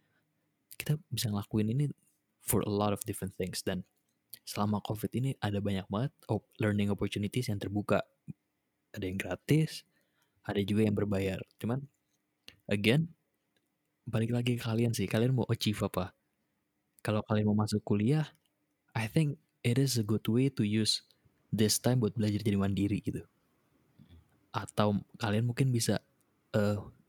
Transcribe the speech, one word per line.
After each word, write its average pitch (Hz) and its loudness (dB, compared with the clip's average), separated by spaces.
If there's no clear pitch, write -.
Kita - -4
bisa 110 -4
ngelakuin 107 -2
ini 143 0
for - 0
a 104 -2
lot 104 2
of - -6
different 95 -8
things, 90 -6
dan 92 -4
selama 104 -2
covid - -6
ini 131 -2
ada 101 -2
banyak 98 -2
banget 117 -2
op-, 107 -2
learning 104 2
opportunities 101 -4
yang 101 -4
terbuka. 101 0
Ada 98 -6
yang 92 -4
gratis, 143 0
ada 101 0
juga 104 4
yang 107 2
berbayar. 98 -2
Cuman, 123 -4
again, 107 4
balik 113 0
lagi 120 0
ke 120 -8
kalian 117 0
sih, 98 -2
kalian 120 4
mau 120 2
achieve 107 0
apa? 92 -2
Kalau 107 2
kalian 107 4
mau 104 4
masuk 107 -2
kuliah, 123 0
I 110 -2
think 156 0
it 120 4
is 131 2
a 107 0
good 104 0
way 127 4
to - 0
use 107 2
this 104 4
time 127 2
buat 104 0
belajar 104 0
jadi 101 2
mandiri 98 0
gitu. - -6
Atau 101 0
kalian 110 0
mungkin 120 0
bisa, 117 0
eh, 104 2